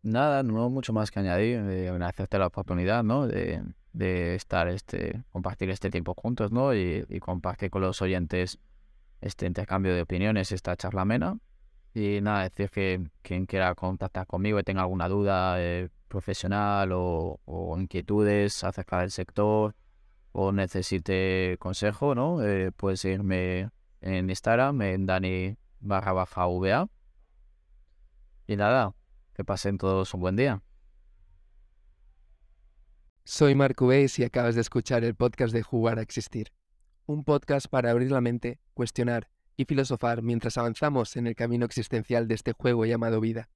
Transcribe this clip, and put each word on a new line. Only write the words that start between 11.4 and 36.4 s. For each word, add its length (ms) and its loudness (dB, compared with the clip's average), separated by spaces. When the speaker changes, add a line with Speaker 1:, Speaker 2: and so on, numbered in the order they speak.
Speaker 1:
Y 280 0
nada, 240 0
decir 260 -4
que 400 -2
quien 240 -4
quiera 280 0
contactar 540 -6
conmigo 320 0
y 20 -4
tenga 200 -2
alguna 260 -2
duda, 520 2
eh, 280 -2
profesional 840 -2
o, 520 -2
o 360 -6
inquietudes 840 0
acerca 380 -4
del 100 -2
sector 640 0
o 220 0
necesite 1080 0
consejo, 560 0
¿no? 300 0
Eh, 260 2
puede 260 -2
seguirme 720 0
en 280 -2
Instagram, 520 2
en 240 0
Dani 500 0
barra 320 0
baja 340 0
V 260 2
A. 160 2
Y 80 -2
nada, 400 2
que 120 -8
pasen 320 -2
todos 380 0
un 60 -4
buen 160 0
día. 260 2
Speaker 2:
Soy 300 6
Marc 280 4
Ubés 360 6
y 60 2
acabas 300 2
de 80 2
escuchar 420 0
el 100 0
podcast 380 0
de 100 0
Jugar 360 0
a 40 -4
Existir, 500 -8